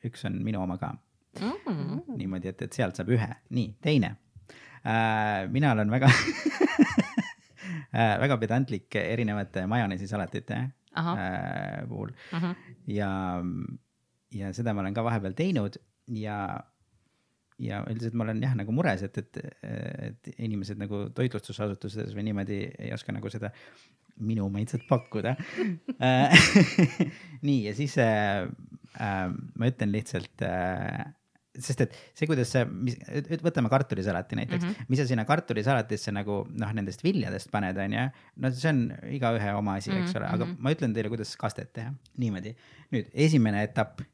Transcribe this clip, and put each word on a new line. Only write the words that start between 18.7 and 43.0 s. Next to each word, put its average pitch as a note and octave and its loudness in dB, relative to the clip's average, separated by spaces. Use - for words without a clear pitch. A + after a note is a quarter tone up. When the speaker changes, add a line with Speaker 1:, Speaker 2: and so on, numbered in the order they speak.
Speaker 1:
mures, B2+ 2
et, G2 -6
et, - -10
et - -10
inimesed G#2 -4
nagu G2+ -4
toitlustusasutustes G#2+ -4
või G#2 -4
niimoodi G2+ -2
ei A2+ -8
oska - -8
nagu G#2 -6
seda G#2+ -6
minu G#2+ 0
maitset G#2 -2
pakkuda. B2 0
<laughs> - -8
Äh, C3 6
<laughs> D3 -4
nii, C#3+ 4
ja G#2 -2
siis, C3+ -2
äh, G#2 4
äh, G2 -2
ma - 2
ütlen G#2+ -2
lihtsalt, G#2 -4
äh, F#2 -2
sest - 0
et - -2
see, - -2
kuidas C3+ 2
see, B2+ 4
mis, A#2+ -4
üt-, - -6
üt-, E3 -4
võtame D3 2
kartulisalati G2+ 2
näiteks. E3+ -2
Speaker 2:
Mhm. F3 -6
Speaker 1:
Mis C3 4
sa C#3 2
sinna A#2+ 2
kartulisalatisse A2+ 2
nagu, G2+ -2
noh, G#2+ -4
nendest A2 -6
viljadest B2 0
paned, F#2+ 0
on G2 -2
ju? A#2 0
No C3 -2
see B2+ 0
on C3+ 4
igaühe A#2 0
oma G2+ 0
asi, G2+ -4
eks F3+ 0
Speaker 2:
Mhm, F#3 -2
Speaker 1:
ole, G#2 -4
aga - 0
Speaker 2:
mhm. F3+ -6
Speaker 1:
ma C3+ 0
ütlen B2+ 0
teile, G#2+ -2
kuidas A2 -6
kastet - -6
teha. A#2 -8
Niimoodi. G#2+ -4
Nüüd, A#2 -4